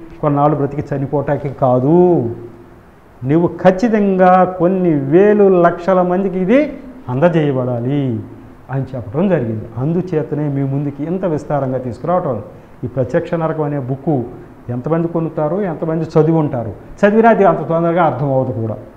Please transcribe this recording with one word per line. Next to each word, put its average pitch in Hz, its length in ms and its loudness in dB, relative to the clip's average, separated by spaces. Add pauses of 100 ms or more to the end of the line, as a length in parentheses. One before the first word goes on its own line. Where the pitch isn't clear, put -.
(200)
కొన్నాళ్ళు 147 360 2
బ్రతికి 139 380 -4
చనిపోవటానికి 143 540 -4
కాదు, 135 840 2 (920)
నువ్వు 160 220 2
ఖచ్చితంగా 185 960 4
కొన్ని 180 460 0
వేలు 190 580 4
లక్షల 180 540 4
మందికి 180 360 -2
ఇది 240 380 2 (320)
అందజేయబడాలి 131 1120 0 (500)
అని 135 140 -4 (120)
చెప్పడం 143 320 -2
జరిగింది. 113 360 -2 (140)
అందుచేతనే 151 680 -2
మీ 139 140 -2
ముందుకి 139 420 -4
ఇంత 185 200 -4
విస్తారంగా 139 540 -4
తీసుకురావటం. 127 640 -4 (420)
ఈ - 20 -4
ప్రత్యక్ష 160 480 -2
నరకం 156 300 -2
అనే 143 140 -4
బుక్ 131 480 -2 (420)
ఎంతమంది 156 400 -2
కొనుతారో, 165 520 -4
ఎంతమంది 165 440 -4
చదివి 160 340 2
ఉంటారు, 123 320 -2
చదివినా 214 600 2
అది 196 140 4
అంత 160 240 2
తొందరగా 165 360 0
అర్థం 139 280 -2
అవ్వదు 123 280 -2
కూడా. 110 160 -6 (200)